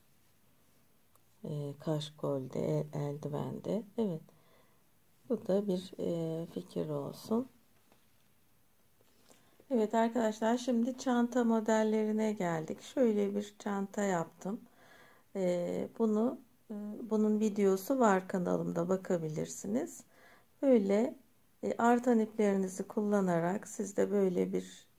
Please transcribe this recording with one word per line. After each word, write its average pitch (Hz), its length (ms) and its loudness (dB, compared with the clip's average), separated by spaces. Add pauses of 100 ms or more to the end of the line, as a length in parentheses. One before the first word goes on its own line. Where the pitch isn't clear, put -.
(1400)
Ee, 147 360 -6
kaşkolde, 143 800 -4
el-, 151 400 -2
eldivende. 143 800 -4 (160)
Evet. 190 240 -2 (1080)
Bu - 180 -4
da 202 220 2
bir, 185 300 -2
e, 165 480 -4
fikir 170 420 -8
olsun. 214 600 -4 (2250)
Evet 220 240 2
arkadaşlar, 226 640 2
şimdi 247 400 0
çanta 240 460 2
modellerine 220 880 2
geldik. 170 500 -4
Şöyle 208 520 2
bir 208 240 -6
çanta 202 440 -4
yaptım. 185 580 -2 (760)
Ee, 180 520 -2 (100)
bunu, 226 400 2 (320)
e, 214 40 -10 (360)
bunun 214 300 2
videosu 202 580 2
var 190 300 4
kanalımda, 175 600 0
bakabilirsiniz. 185 1160 -4 (580)
Böyle, 233 520 4 (480)
e, 202 160 -2
artan 240 400 4
iplerinizi 196 680 0
kullanarak 196 800 0
siz 196 280 -6
de 190 140 2
böyle 190 420 2
bir, 185 340 -6 (120)